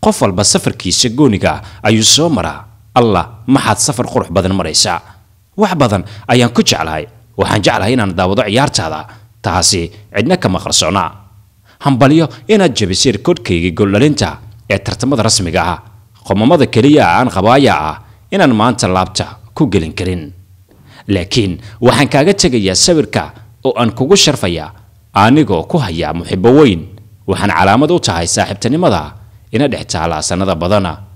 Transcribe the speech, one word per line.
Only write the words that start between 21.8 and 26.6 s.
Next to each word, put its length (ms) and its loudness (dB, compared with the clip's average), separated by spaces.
waxaan 280 4
kaaga 240 2
tegayaa 420 0
sawirka 480 0
oo 140 0
aan 140 0
kugu 240 2
sharfayaa 560 -2
anigoo 540 4
ku 100 -2
haya 360 -4
muxibbo 360 0
weyn. 320 6